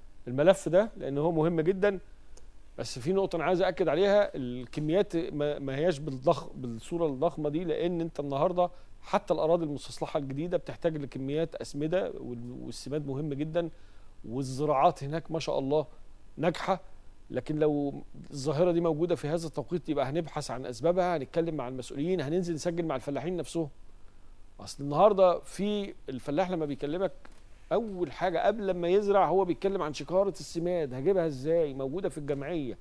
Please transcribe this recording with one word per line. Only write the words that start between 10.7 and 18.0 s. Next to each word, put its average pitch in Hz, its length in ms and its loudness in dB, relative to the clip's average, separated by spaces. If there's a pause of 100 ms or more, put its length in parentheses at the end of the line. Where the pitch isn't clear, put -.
لكميات 143 580 -4
اسمده، 160 560 -2
وال-، 123 540 -10
والسماد 147 420 -6
مهم 143 260 -4
جداً، 156 360 -2 (600)
والزراعات 139 760 2
هناك 156 280 -4
ما 160 80 -2
شاء 139 200 -2
الله 143 280 2 (500)
ناجحه. 175 420 2 (500)
لكن 151 300 -2
لو 143 440 2 (280)